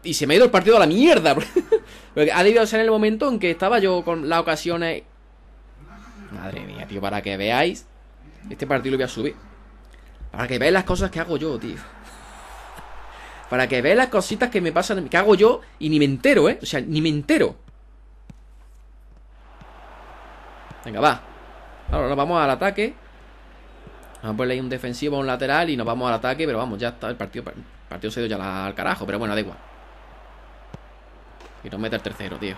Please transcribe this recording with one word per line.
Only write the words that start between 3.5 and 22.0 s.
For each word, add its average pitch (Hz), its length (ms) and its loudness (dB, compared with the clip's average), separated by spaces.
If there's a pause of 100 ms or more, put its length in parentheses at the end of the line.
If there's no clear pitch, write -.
yo 185 240 2
con 165 240 -4
las 165 140 2
ocasiones. 165 640 -4 (1300)
Madre 98 340 -12
mía, 98 200 -14
tío, 98 140 -10
para 101 220 -4
que 98 160 -4
veáis. 123 500 -2 (640)
Este - 180 -10
partido 131 240 -2
lo 135 60 0
voy 131 80 0
a - 20 -10
subir. 120 280 -6 (960)
Para 123 160 -6
que 123 120 -4
veáis 147 140 4
las 185 100 2
cosas 185 260 -2
que 160 120 -6
hago 165 160 -4
yo, 147 200 -4
tío. 110 200 -10
<laughs> - 1700 -18
Para 127 180 0
que 127 140 0
veáis 160 160 4
las 254 100 4
cositas 220 420 -2
que 214 100 -2
me 170 140 -2
pasan, 170 340 -2
que 165 100 0
hago 202 180 6
yo 214 260 6 (180)
y 156 100 -4
ni 151 100 4
me 147 60 6
entero, 143 440 4
¿eh? - 120 -2
O - 40 -12
sea, 143 160 -4
ni 156 200 -2
me 160 80 0
entero. 151 460 2 (3250)
Venga, 107 140 -8
va. 127 220 2 (680)
Ahora 147 160 0